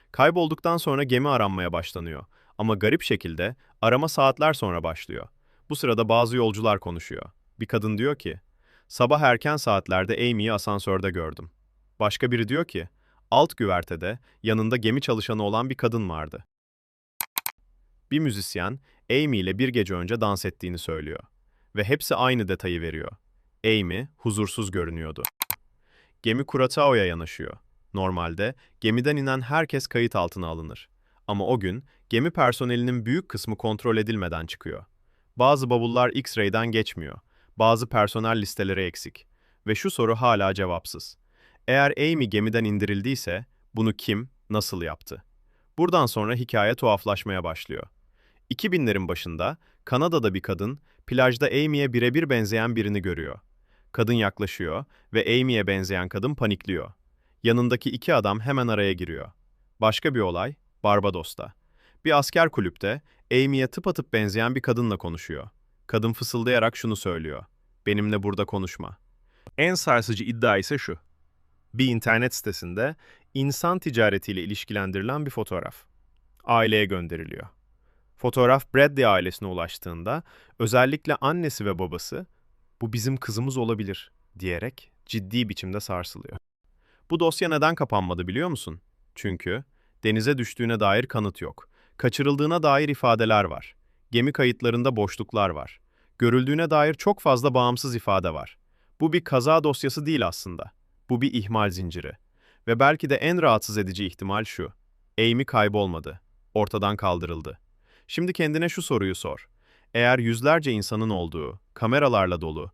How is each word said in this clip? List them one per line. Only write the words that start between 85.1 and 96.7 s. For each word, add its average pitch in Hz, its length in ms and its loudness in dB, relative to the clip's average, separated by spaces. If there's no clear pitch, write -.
biçimde 98 320 -8
sarsılıyor. - 560 -8
Bu 165 100 2
dosya 170 280 2
neden 156 260 2
kapanmadı 92 540 0
biliyor 139 200 -2
musun? 87 320 -8
Çünkü 98 500 -6
denize 110 340 2
düştüğüne 113 420 -2
dair 107 260 2
kanıt 104 340 -4
yok. - 280 -12
Kaçırıldığına 147 680 0
dair 151 260 4
ifadeler 110 560 4
var. - 320 -10
Gemi 123 220 2
kayıtlarında 120 640 2
boşluklar 101 540 0
var. 73 300 -12
Görüldüğüne 131 520 2